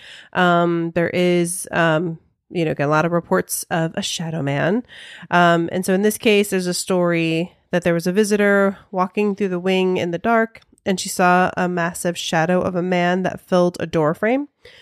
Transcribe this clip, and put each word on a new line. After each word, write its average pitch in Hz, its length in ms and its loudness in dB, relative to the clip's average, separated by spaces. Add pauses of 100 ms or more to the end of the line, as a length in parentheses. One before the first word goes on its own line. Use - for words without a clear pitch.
(340)
um, 175 640 2
there 170 160 0
is, 175 600 0
um, 165 460 0 (320)
you 165 160 -2
know, 151 120 -2
a 143 100 -2
lot 156 180 2
of 170 60 -2
reports - 580 -2
of 165 260 -2
a 202 60 -6
Shadow 165 400 -6
Man. 143 420 0 (460)
Um, 170 420 4
and 185 140 -4
so 190 80 0
in 190 80 2
this 214 160 0
case, 208 320 2
there's 185 180 -2
a 180 60 -2
story 170 840 0 (160)
that 180 120 0
there 170 100 2
was 170 140 -2
a 180 40 0
visitor 202 680 2 (120)
walking 196 440 -2
through 196 140 -2
the 180 100 -4
wing 185 380 2
in 175 140 -2
the 170 60 -4
dark, 226 440 0 (240)
and 190 140 0
she 190 100 -8
saw 180 460 4
a 180 140 -2
massive 175 480 -4
shadow 180 440 0
of 185 140 -4
a 175 80 -2
man 180 400 0
that - 180 -6
filled 180 380 0
a - 80 -6
door 160 280 0
frame. 262 320 -2 (340)